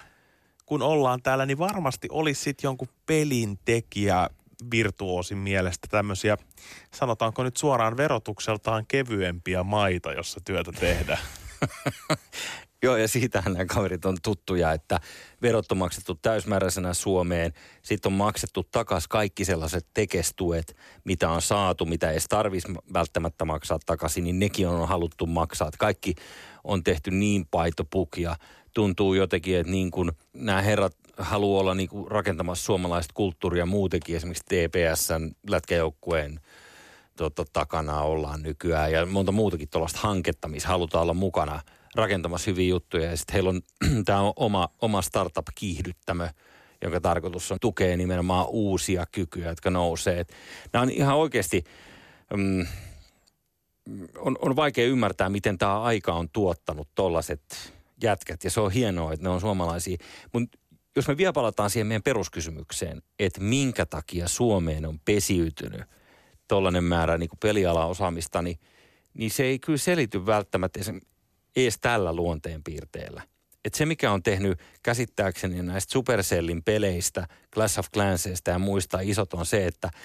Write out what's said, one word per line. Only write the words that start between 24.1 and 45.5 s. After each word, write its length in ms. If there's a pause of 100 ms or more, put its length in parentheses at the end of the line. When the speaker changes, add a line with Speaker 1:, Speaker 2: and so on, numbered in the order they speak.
Speaker 2:
niin 160
nekin 280
on 200
haluttu 380
maksaa. 420
Että 100
kaikki 380 (480)
on 200
tehty 280
niin 400
paitopuk 640
ja 180 (380)
tuntuu 400
jotenkin, 440
että, 140
niin 200
kun 200 (220)
nämä 280
herrat 340 (220)
haluaa 440
olla, 140
niin 140
kun, 220
rakentamassa 540
suomalaista 480
kulttuuria 520
muutenkin. 500
Esimerkiksi 280
T 280
P 40 (200)
S:n 360 (180)
lätkäjoukkueen, 920 (760)
tota, 360
takana 480
ollaan 400
nykyään 500
ja 140
monta 260
muutakin 380
tuollaista 300
hanketta, 480
missä 220
halutaan 320
olla 120
mukana – 480 (340)
rakentamassa 560
hyviä 180
juttuja. 400
Ja 80
sit 160
heillä 160
on 120 (220)
<clears throat> 220
tää 160
on 140
oma, 340 (120)
oma 200
startup-kiihdyttämö, 1300 (520)